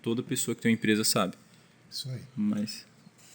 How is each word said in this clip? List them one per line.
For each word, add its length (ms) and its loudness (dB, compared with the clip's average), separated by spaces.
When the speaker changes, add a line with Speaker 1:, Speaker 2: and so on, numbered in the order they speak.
Speaker 1:
toda 220 -2
pessoa 320 -4
que 80 -20
tem 80 6
uma 60 6
empresa 260 4
sabe. 320 2
Speaker 2:
Isso 180 -10
aí. 120 -8
Speaker 1:
Mas 500 -2